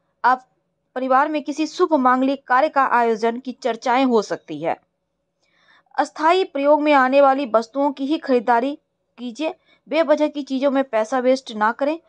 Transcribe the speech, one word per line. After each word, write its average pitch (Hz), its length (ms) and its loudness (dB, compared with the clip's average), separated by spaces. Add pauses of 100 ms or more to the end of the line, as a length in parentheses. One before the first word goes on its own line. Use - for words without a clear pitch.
(260)
आप - 220 0 (480)
परिवार 262 340 2
में 302 140 -4
किसी 302 240 -4
शुभ 320 260 0
मांगलिक 262 540 0
कार्य 269 220 2
का 277 160 0
आयोजन 233 540 0
की 254 120 -10
चर्चाएं 240 540 -2
हो 233 160 2
सकती 160 400 -10
है। 156 200 -4 (1160)
अस्थायी 320 460 0
प्रयोग 294 380 2
में 302 120 2
आने 269 280 4
वाली 269 340 2
वस्तुओं 277 360 -2
की 277 140 -8
ही 302 120 -2
खरीदारी 247 640 0 (380)
कीजिए। 247 380 -8 (340)
बेवजह 302 380 2
की 294 160 -8
चीज़ों 269 280 -2
में 269 120 0
पैसा 240 360 -4
वेस्ट 254 320 0
ना 214 200 0
करें। 285 380 -4